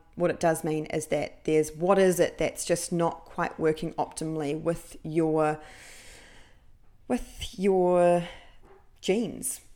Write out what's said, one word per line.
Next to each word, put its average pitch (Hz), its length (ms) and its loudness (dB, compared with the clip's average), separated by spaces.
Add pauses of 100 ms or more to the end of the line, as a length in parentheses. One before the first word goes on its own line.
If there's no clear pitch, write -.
(160)
what 170 140 0
it - 100 -4
does 160 240 2
mean 156 240 -2
is 156 200 -4
that - 380 -4
there's, 156 260 2
what 180 260 2
is 185 220 4
it - 180 0
that's - 280 -4
just - 260 -2
not 170 320 -2
quite - 340 -8
working 156 360 -2
optimally 156 680 -6
with 165 420 -6
your, 160 580 0 (1500)
with - 500 -8
your 180 720 4 (720)
genes 190 640 -4 (140)